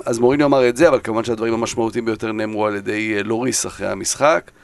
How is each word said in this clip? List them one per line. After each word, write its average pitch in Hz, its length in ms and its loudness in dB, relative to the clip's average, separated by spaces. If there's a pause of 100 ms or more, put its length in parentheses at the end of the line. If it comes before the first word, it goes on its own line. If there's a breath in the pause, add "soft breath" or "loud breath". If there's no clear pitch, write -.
אז 120 140 -2
מוריניו 143 280 4
אמר 135 220 4
את 120 80 -2
זה, 165 100 6
אבל 131 160 4
כמובן 113 200 -2
שהדברים 113 300 -2
המשמעותיים 113 520 -2
ביותר 110 260 -2
נאמרו 107 340 -2
על 104 100 0
ידי, 107 420 -4
אה, 101 60 -2
לוריס 113 420 -2
אחרי 98 220 -8
המשחק, 131 640 0 (120 soft breath)